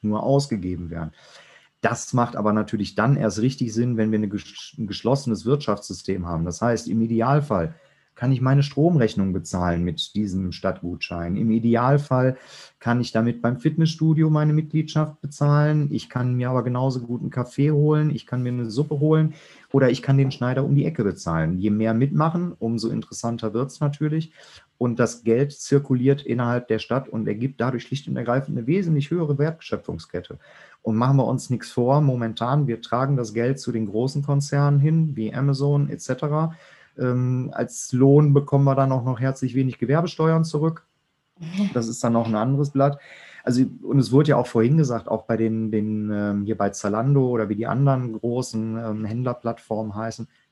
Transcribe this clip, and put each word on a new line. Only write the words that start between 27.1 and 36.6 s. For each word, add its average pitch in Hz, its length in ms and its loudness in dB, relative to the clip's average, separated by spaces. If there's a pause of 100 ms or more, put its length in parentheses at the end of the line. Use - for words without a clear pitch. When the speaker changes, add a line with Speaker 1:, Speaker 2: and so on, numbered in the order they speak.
Speaker 1:
ergibt 113 340 -4
dadurch 120 240 -2
schlicht 139 220 -8
und 131 100 -6
ergreifend 123 400 -2
eine 113 120 -6
wesentlich 160 420 0
höhere 156 280 -2
Wertschöpfungskette. 101 1000 -6 (440)
Und 110 140 -2
machen 131 200 4
wir 127 100 4
uns 120 240 -2
nichts 117 200 -6
vor, 127 300 2
momentan, 127 680 0
wir 117 140 -4
tragen 135 360 0
das 110 180 -4
Geld 123 240 0
zu 127 140 -8
den 110 140 -2
großen 123 360 -2
Konzernen 143 560 2
hin, 156 380 2
wie 110 160 -4
Amazon 143 560 0
et - 120 -8
cetera. 156 540 -2 (440)